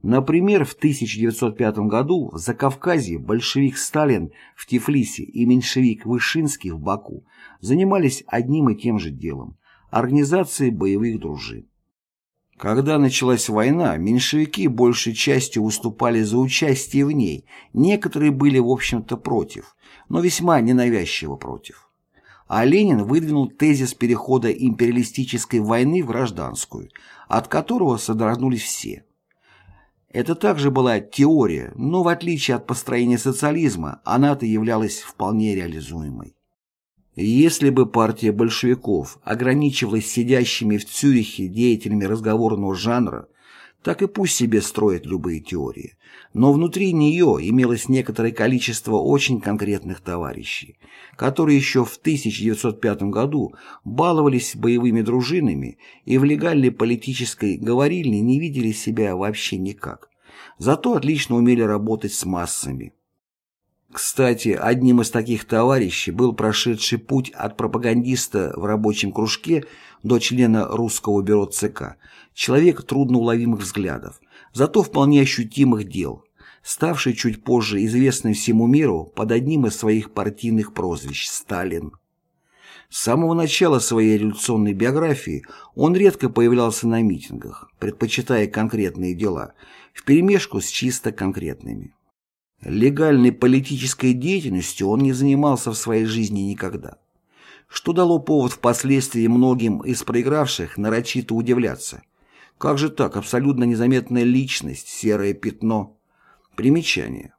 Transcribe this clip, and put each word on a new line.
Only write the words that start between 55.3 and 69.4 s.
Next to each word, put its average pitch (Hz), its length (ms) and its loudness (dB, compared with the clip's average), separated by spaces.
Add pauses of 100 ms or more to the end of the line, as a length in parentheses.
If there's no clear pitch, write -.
и 127 140 2
в 131 60 4
легальной 147 480 2
политической 117 840 -2
говорильне 131 640 0
не 127 180 2
видели 135 320 -2
себя 107 440 -2
вообще 101 440 -4
никак. - 500 -10 (480)
Зато 160 380 0
отлично 139 400 -2
умели 120 260 4
работать 107 520 -2
с - 120 -8
массами. 85 680 -6 (1000)
Кстати, 120 560 -2
одним 123 520 4
из 113 100 -2
таких 117 340 -2
товарищей 113 680 0
был 113 220 2
прошедший 110 640 -2
путь 131 320 -2
от - 260 -8
пропагандиста 117 1000 -2
в 87 80 -6
рабочем 107 480 0
кружке 110 520 -2 (380)